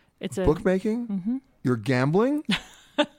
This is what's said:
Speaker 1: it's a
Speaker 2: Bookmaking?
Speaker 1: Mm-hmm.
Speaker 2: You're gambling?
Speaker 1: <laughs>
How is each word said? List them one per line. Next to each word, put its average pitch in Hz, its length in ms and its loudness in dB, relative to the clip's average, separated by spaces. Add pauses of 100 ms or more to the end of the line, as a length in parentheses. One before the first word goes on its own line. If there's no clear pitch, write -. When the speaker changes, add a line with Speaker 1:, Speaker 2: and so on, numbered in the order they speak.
(200)
Speaker 1:
it's - 200 -8
a 185 60 -2
Speaker 2:
Bookmaking? 190 640 0
Speaker 1:
Mm-hmm. 208 300 -4 (240)
Speaker 2:
You're 127 140 0
gambling? 147 760 2
Speaker 1:
<laughs> 190 60 0 (640)